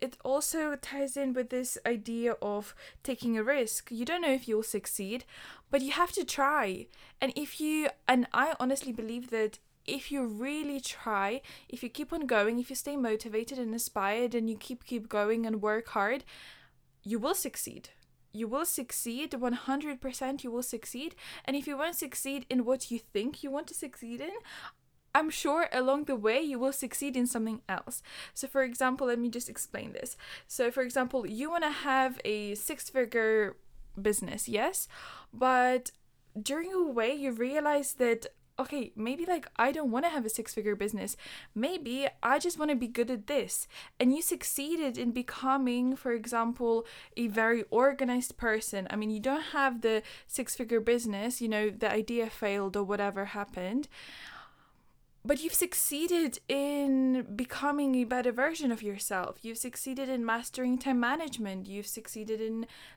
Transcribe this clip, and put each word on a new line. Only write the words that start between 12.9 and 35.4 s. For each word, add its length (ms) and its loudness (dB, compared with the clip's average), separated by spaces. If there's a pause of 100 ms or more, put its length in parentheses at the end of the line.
motivated 640 -2
and 160 -2
inspired 600 0
and 140 0
you 80 -2
keep, 300 -12
keep 240 -6
going 340 2
and 160 0
work 280 0
hard, 360 0 (800)
you 160 -2
will 160 2
succeed. 560 -6 (460)
You 120 -4
will 180 0
succeed, 680 -4
one 180 0
hundred 480 -2
percent 420 -4
you 80 -6
will 140 -2
succeed. 500 -8 (300)
And 100 -2
if 140 -2
you 80 -2
won't 180 0
succeed 560 -4
in 140 2
what 260 0
you 80 -4
think 460 -4
you 80 -4
want 160 -6
to 60 -14
succeed 460 -10
in, 160 -8 (800)
I'm 160 6
sure 400 2
along 360 2
the 100 0
way 240 4
you 180 -2
will 140 2
succeed 440 -4
in 120 4
something 400 -4
else. 340 -6 (320)
So 140 -6
for 160 4
example, 420 2
let 140 2
me 80 2
just 200 -4
explain 440 -8
this. 240 -8 (320)
So 240 2
for 100 2
example, 420 0
you 240 -4
wanna 220 2
have 540 2
a 320 -2
six-figure 1000 2 (460)
business, 460 0
yes? 400 0 (440)
But 600 4 (440)